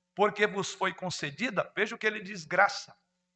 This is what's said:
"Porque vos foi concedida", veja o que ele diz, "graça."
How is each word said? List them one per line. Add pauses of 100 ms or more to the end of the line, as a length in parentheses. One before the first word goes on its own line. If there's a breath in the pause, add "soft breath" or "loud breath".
(140)
"Porque
vos
foi
concedida",
veja
o
que
ele
diz,
"graça." (400)